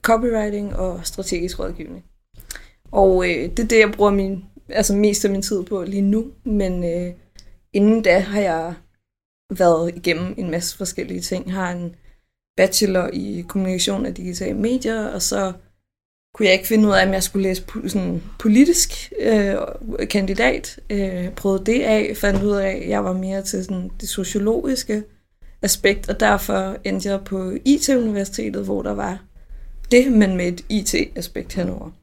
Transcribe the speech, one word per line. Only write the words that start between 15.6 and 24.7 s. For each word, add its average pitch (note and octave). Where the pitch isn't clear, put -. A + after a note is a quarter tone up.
kunne G#3+
jeg F#3+
ikke F#3+
finde G#3+
ud G3+
af, F#3+
om F#3+
jeg F#3+
skulle G3
læse F#3
po-, -
sådan F3+
politisk, C4+
øh, G3+
kandidat. G#3
Øh, F#3+
prøvede F#3+
det A#3
af, G#3+
fandt G3
ud G#3
af, G3
at F3
jeg G3+
var F#3
mere F#3+
til F#3+
sådan F#3
det -
sociologiske G#3+